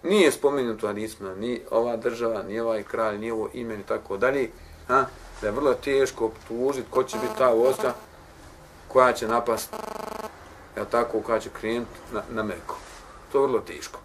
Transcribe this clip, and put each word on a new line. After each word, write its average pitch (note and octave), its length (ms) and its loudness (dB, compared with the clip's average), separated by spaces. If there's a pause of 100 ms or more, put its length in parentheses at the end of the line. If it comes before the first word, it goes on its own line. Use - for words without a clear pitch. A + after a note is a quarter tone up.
Nije F3 300 6
spomenuto B2 540 0
hadisma, G#2 480 -6
ni A#2 260 -4 (100)
ova A#2 260 2
država, A2+ 460 -2
ni G#2 180 -4
ovaj A2+ 220 0
kralj, G#2+ 360 -2
ni A2 120 -4
ovo A2 220 -2
ime, A#2 240 -8
ni G2+ 60 -10
tako G#2+ 340 -4
dalje, B2+ 340 2 (380)
ha? C3 160 6 (360)
Da A2 60 -2
je G#2 60 2
vrlo C3 220 2
teško C3+ 500 2
optužiti A#2+ 680 -2
ko B2+ 120 4
će G#3+ 160 -4
biti A2+ 200 -4
ta B2+ 140 6
vojska B2 400 4 (960)
koja B2+ 240 8
će A#2 160 -2
napast, A#2 460 0 (1000)
jel G#2 140 -2
tako, A#2 300 2
koja A2 200 0
će - 100 -10 (100)
krenut A2+ 280 -2 (240)
na, A2 180 -4
na A2+ 120 -4
Meku. G2 320 -6 (580)
To C#3 60 4
je C3+ 80 6
vrlo A#2+ 140 2
teško. D2+ 440 -12